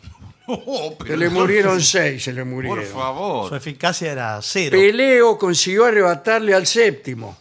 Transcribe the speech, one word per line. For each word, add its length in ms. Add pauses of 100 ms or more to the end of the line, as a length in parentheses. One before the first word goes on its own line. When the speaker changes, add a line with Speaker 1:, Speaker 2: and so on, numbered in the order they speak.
Speaker 1:
<laughs> 60 (440)
Oh, 460
pero 140
Speaker 2:
Se 40
le 100
Speaker 1:
entonces, 60
Speaker 2:
murieron 480
seis, 440
se 80
le 100
murieron. 380
Speaker 1:
por 80
favor. 600
Speaker 3:
Su 40
eficacia 560
era 320
cero. 340
Speaker 2:
Peleo 600
consiguió 460
arrebatarle 720
al 120
séptimo, 760